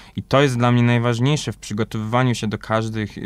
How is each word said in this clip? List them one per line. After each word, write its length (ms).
I 80
to 180
jest 160
dla 140
mnie 120
najważniejsze 680
w 60
przygotowywaniu 800
się 120
do 100
każdych, 580